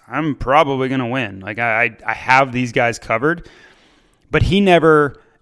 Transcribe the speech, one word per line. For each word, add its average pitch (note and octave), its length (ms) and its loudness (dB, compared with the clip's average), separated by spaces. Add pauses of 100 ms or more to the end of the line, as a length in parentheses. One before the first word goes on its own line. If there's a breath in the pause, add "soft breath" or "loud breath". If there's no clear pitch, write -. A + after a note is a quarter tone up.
I'm C#3 280 -4
probably C3+ 540 0
gonna B2+ 200 -4
win. A2 320 -8
Like, G2+ 180 -10
I, A#2 260 0
I, A2+ 120 -4 (100)
I A2+ 60 -4
have C3 400 2
these B2 200 -4
guys A#2+ 260 -2
covered." D3 500 -4 (840 soft breath)
But D#3 120 0
he F#3+ 180 2
never D#3+ 600 4 (220 soft breath)